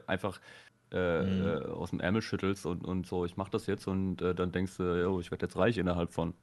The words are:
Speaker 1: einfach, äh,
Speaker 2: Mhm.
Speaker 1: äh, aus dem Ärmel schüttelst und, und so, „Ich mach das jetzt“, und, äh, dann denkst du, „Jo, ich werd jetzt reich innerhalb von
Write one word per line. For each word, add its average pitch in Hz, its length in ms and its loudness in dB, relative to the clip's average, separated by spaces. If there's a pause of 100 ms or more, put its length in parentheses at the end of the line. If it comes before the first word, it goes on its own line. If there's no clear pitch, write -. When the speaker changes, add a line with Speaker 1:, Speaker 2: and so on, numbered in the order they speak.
Speaker 1:
einfach, 95 340 -2 (520)
äh, - 40 -2 (240)
Speaker 2:
Mhm. 95 380 2
Speaker 1:
äh, - 80 -6
aus 85 240 -6
dem 92 100 -4
Ärmel 104 220 2
schüttelst 98 440 -2
und, 87 200 -2
und 90 200 -2
so, 90 180 0
„Ich 87 120 -6
mach 95 140 -4
das 110 160 -2
jetzt“, 98 220 -2
und, 95 340 0
äh, 90 120 2
dann 90 180 0
denkst 92 260 -2
du, 92 60 0 (180)
„Jo, 92 180 2
ich 87 100 -8
werd - 120 -4
jetzt 87 140 -4
reich 95 220 6
innerhalb 87 340 2
von 85 300 0